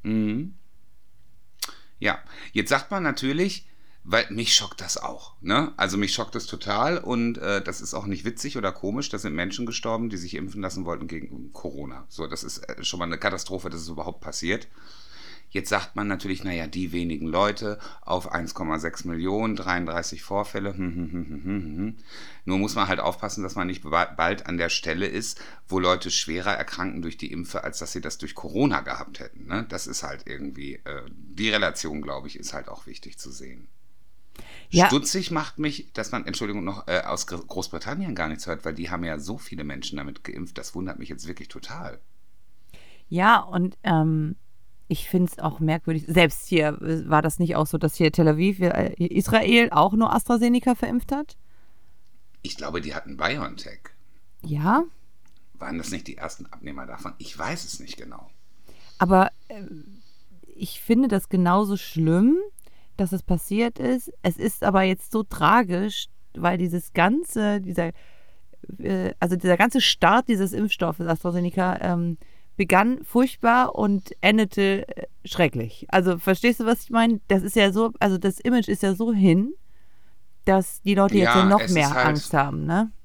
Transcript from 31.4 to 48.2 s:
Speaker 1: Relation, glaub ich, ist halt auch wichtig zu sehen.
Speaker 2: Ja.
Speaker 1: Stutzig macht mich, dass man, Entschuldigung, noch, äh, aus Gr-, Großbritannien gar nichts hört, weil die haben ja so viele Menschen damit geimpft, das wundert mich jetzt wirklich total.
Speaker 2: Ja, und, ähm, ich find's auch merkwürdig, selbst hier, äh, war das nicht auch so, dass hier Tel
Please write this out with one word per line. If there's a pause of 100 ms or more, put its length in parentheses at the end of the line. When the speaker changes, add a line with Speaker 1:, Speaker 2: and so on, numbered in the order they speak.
Speaker 1:
Relation,
glaub
ich,
ist
halt
auch
wichtig
zu
sehen. (1000)
Speaker 2:
Ja.
Speaker 1:
Stutzig
macht
mich,
dass
man,
Entschuldigung,
noch,
äh,
aus
Gr-,
Großbritannien
gar
nichts
hört,
weil
die
haben
ja
so
viele
Menschen
damit
geimpft,
das
wundert
mich
jetzt
wirklich
total. (1120)
Speaker 2:
Ja,
und,
ähm, (540)
ich
find's
auch
merkwürdig,
selbst
hier,
äh,
war
das
nicht
auch
so,
dass
hier
Tel